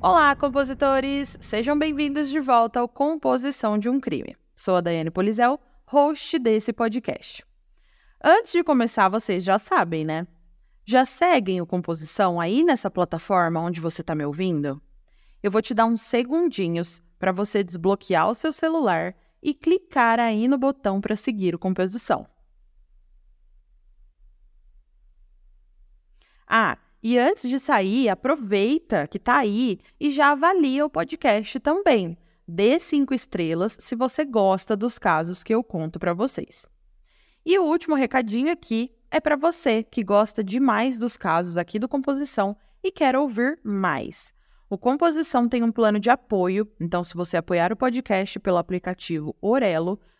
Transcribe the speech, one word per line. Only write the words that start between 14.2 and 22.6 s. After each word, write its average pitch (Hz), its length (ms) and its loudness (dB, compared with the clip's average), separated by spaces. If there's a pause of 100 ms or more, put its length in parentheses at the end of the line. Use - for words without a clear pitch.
ouvindo? 147 520 -4 (640)
Eu 202 80 0
vou 214 120 0
te - 100 -6
dar 226 140 4
uns 226 160 0
segundinhos 240 1000 -2 (180)
pra 190 140 0
você 202 320 -2
desbloquear 175 640 0
o 226 60 0
seu 320 180 -2
celular 208 640 0 (280)
e 294 120 -2
clicar 240 680 2
aí 226 260 0
no 269 120 2
botão 247 420 0
pra 180 160 -4
seguir 185 380 -2
o 170 40 -8
Composição. 190 680 -2 (4000)